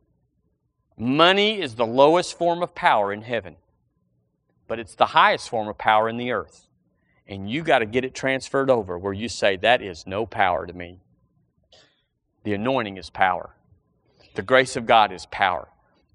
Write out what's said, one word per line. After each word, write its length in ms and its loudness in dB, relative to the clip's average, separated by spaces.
Money 640 2
is 140 -6
the 120 0
lowest 500 4
form 260 -2
of 120 -8
power 380 2
in 100 -8
heaven, 340 -6
but 100 -6
it's 160 -14
the 120 -2
highest 420 2
form 200 -6
of 100 -10
power 300 2
in 100 -6
the 120 -6
earth. 360 -8
And 240 -10
you 120 -6
gotta 240 2
get 180 -2
it 100 -10
transferred 560 -2
over 280 0
where 140 -6
you 160 -6
say, 280 0
"That 260 2
is 240 -12
no 200 -4
power 400 0
to 60 -14
me." 280 -16
The 100 -2
anointing 420 -2
is 140 -16
power. 440 -2
The 80 -6
grace 340 2
of 100 -6
God 260 6
is 140 -14
power. 420 -2